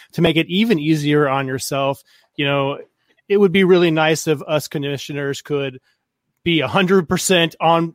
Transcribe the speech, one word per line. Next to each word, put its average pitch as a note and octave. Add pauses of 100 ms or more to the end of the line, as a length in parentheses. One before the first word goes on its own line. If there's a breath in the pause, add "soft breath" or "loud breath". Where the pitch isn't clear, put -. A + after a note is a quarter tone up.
(120)
To E3
make E3+
it D#3+
even G3
easier D3
on C3+
yourself, C3+ (340 soft breath)
you D3
know, C#3 (500)
it G3+
would G3+
be F#3+
really F3
nice D#3
if D3
us D3+
commissioners C#3+
could C3+ (640)
be E3+
a C3
hundred F#3
percent E3+
on, E3